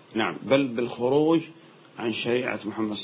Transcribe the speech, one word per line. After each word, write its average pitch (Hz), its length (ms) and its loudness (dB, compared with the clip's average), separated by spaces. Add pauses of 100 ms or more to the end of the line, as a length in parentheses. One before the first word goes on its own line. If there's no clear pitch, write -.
(160)
نعم، 95 280 0
بل 135 240 4
بالخروج 127 760 2 (560)
عن 110 160 -2
شريعة 120 520 -2
محمد 107 380 -4